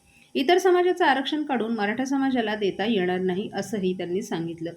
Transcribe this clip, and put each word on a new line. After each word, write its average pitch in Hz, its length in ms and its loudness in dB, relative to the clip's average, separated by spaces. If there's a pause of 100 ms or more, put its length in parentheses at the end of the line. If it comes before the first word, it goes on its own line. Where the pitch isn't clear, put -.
(340)
इतर 277 240 4
समाजाचं 359 480 4
आरक्षण 277 380 2
काढून 233 300 -2
मराठा 214 320 -2
समाजाला 262 500 0
देता 196 300 -2
येणार 185 340 0
नाही, 185 340 -2
असंही 196 400 -2
त्यांनी 180 280 -4
सांगितलं. 165 560 -6